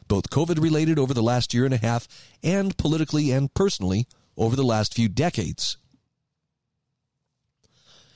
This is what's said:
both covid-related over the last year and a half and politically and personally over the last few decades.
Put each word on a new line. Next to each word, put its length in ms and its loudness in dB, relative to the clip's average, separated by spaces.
both 200 0
covid-related 720 2
over 140 0
the 100 0
last 300 0
year 100 2
and 100 2
a 40 2
half 300 -2
and 340 -2
politically 540 0
and 220 0
personally 520 0
over 200 0
the 80 0
last 300 0
few 140 2
decades. 680 -4